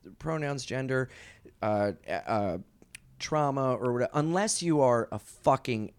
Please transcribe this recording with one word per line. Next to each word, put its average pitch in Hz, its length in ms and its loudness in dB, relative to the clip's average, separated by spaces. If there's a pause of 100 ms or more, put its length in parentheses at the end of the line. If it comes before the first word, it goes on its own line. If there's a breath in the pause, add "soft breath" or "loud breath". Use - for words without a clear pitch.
(180)
pronouns, 147 480 -4
gender, 131 440 -2 (520 loud breath)
uh, 104 300 2 (340)
uh, 101 320 0 (640)
trauma, 139 560 0
or 120 180 0
whatever, 123 220 0
unless 170 480 0
you 160 180 4
are 120 300 4
a 107 80 -6
fucking - 800 -2